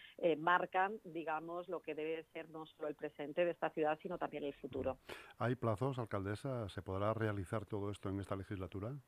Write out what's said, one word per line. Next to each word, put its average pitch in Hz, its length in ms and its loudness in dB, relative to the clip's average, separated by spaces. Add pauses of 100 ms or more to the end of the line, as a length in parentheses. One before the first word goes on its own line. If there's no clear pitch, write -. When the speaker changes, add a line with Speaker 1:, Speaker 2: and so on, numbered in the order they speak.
(180)
Speaker 1:
eh, 170 180 6
marcan, 180 680 4
digamos, 165 640 -4
lo 165 140 -4
que 156 120 -4
debe 156 300 -4 (100)
ser 165 160 -8
no 160 160 -10
solo 156 220 -8
el 151 80 -4
presente 151 500 -2
de 170 60 2
esta 160 180 0
ciudad, 156 320 2
sino 175 160 -4
también 147 260 -4
el 143 100 -2
futuro. 131 440 -2 (400)
Speaker 2:
¿Hay 120 180 2
plazos, 123 440 2
alcaldesa? 107 720 -2
¿Se 98 120 -8
podrá 98 320 2
realizar 107 520 0
todo 101 260 -2
esto 101 180 -4
en 98 100 0
esta 98 160 -2
legislatura? 98 580 -4 (140)